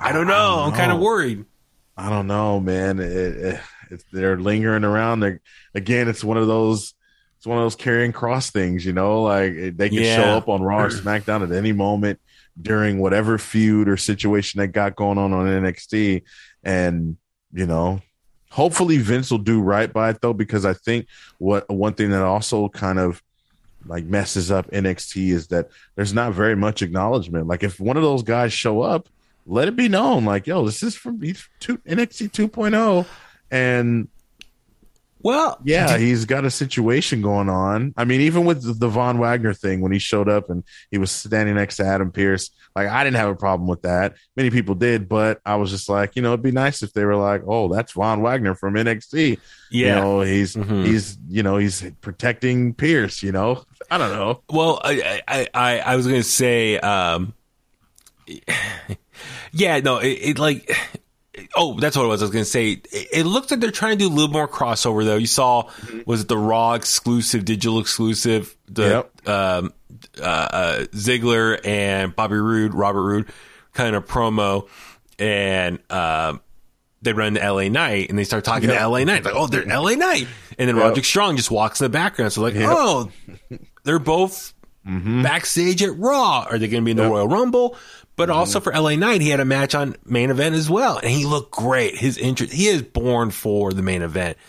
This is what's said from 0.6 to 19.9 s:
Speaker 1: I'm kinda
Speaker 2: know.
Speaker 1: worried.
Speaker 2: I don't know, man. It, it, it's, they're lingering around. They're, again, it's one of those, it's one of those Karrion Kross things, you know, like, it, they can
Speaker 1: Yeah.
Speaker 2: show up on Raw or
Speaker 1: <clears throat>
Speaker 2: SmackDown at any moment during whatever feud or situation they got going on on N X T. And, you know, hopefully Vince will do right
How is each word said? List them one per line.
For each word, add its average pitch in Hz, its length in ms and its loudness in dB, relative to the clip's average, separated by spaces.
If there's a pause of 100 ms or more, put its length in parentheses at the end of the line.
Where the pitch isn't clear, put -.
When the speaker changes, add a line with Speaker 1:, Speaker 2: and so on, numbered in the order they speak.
Speaker 1:
I'm - 80 -2
kinda 180 160 2
Speaker 2:
know. 165 40 -2
Speaker 1:
worried. 160 440 0 (520)
Speaker 2:
I 98 140 -6
don't 101 160 0
know, 104 340 0
man. 95 380 0
It, 87 140 -4
it, 90 480 -4 (300)
it's, 87 220 -18
they're 95 260 0
lingering 107 460 0
around. 110 360 2
They're, 98 200 -2 (340)
again, 117 340 0
it's 113 160 -4
one 107 120 0
of 110 100 2
those, 110 480 0 (420)
it's - 100 -20
one 117 120 -2
of 117 60 2
those 113 120 -2
Karrion 120 360 0
Kross 123 380 -4
things, 90 360 -2
you 92 60 -2
know, 101 300 2
like, 98 300 2
it, 87 260 -8
they 101 100 2
can 107 140 0
Speaker 1:
Yeah. 113 140 4
Speaker 2:
show 117 80 6 (120)
up 113 120 -2
on 98 140 2
Raw 104 220 2
or 101 40 0
Speaker 1:
<clears throat> - 20 -4
Speaker 2:
SmackDown 104 520 -2
at 87 100 -2
any 104 200 0
moment 101 480 0 (400)
during 107 380 0
whatever 104 400 2
feud 107 500 2
or 98 80 4
situation 104 640 0
they 101 80 0
got 101 300 -2
going 101 220 0
on 98 140 2
on 92 160 0
N 95 180 0
X 90 200 -6
T. 101 360 0 (420)
And, 85 520 -2 (360)
you 90 140 -4
know, 87 340 -2 (500)
hopefully 165 480 2
Vince 123 320 0
will 117 80 2
do 110 220 2
right 101 320 2